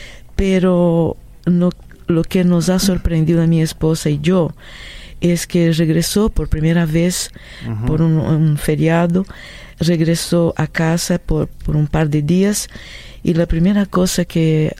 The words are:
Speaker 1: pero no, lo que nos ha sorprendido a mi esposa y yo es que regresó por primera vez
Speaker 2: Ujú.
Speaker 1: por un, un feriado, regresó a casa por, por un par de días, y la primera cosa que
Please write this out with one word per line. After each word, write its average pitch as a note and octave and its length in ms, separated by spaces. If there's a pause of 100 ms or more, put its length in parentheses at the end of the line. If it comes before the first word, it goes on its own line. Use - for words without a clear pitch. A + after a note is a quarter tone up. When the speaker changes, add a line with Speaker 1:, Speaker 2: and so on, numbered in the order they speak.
(360)
Speaker 1:
pero F3 800 (300)
no, F3 240 (380)
lo E3 160
que F#3 200
nos F3 260
ha F#3 100
sorprendido E3+ 640
a E3 60
mi E3 140
esposa D#3+ 480
y D3 100
yo E3+ 320 (680)
es E3+ 260
que E3+ 240
regresó E3 580
por D#3 200
primera E3 360
vez E3 460 (360)
Speaker 2:
Ujú. A2+ 180
Speaker 1:
por D#3 160
un, D#3+ 160
un D#3 400
feriado, E3 680 (540)
regresó E3 800
a D#3 100
casa E3+ 520
por, D3+ 280
por - 280
un D3+ 120
par D#3 220
de D3+ 120
días, F#3 460 (560)
y F3 100
la E3+ 120
primera F#3+ 400
cosa F3+ 400
que D#3+ 540